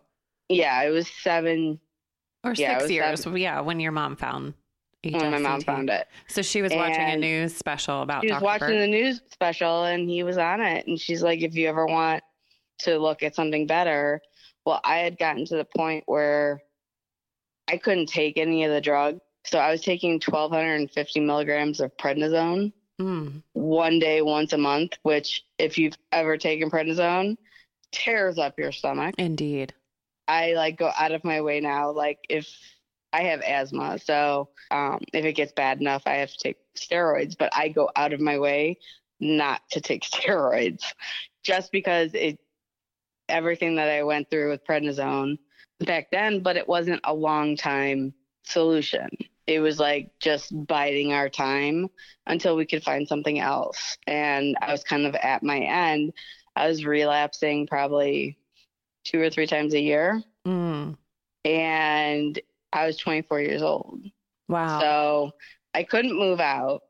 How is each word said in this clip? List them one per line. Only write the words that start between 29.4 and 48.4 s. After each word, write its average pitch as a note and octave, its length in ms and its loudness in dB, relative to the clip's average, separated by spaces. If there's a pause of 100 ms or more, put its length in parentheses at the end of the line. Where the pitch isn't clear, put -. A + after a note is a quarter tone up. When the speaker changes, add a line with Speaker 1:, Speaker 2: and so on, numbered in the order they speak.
Speaker 1:
I, E3 280 2
like, D#3+ 240 0
go E3 200 0
out D#3 140 0
of D#3+ 140 -4
my D#3+ 160 0
way D3 180 0
now. D3 320 -2
Like, D3 280 -2 (100)
if D#3 180 -2 (640)
I E3 120 0
have D#3+ 180 -2
asthma, C#3 580 -4
so, D3 480 0 (240)
um, C#3 280 0 (120)
if D#3 140 -2
it D#3+ 80 0
gets D3 180 -2
bad C3+ 300 0
enough, C#3 240 0
I C#3 80 2
have C#3 180 -2
to - 60 -16
take - 200 -6 (200)
steroids, D3+ 600 0
but D#3 160 0
I D3+ 140 0
go D#3 300 2
out D3 160 2
of C#3+ 80 -4
my D3 180 2
way C#3+ 380 2 (420)
not D3+ 420 0 (100)
to D#3+ 100 -2
take - 220 -4
<laughs> - 60 -10
steroids B2+ 720 0 (600)
just F#3 300 -2
because F3 400 2
it, D3 260 -2 (880)
everything E3 480 0
that D3+ 140 2
I D3 140 0
went D3 260 -2
through D3 220 0
with C#3+ 140 -6
prednisone C#3 760 -2 (400)
back E3 320 -2
then, G#3 300 2
but F3+ 140 0
it - 140 -2
wasn't F3 340 0
a D3 100 0
long D3+ 440 0
time C#3 560 -2 (300)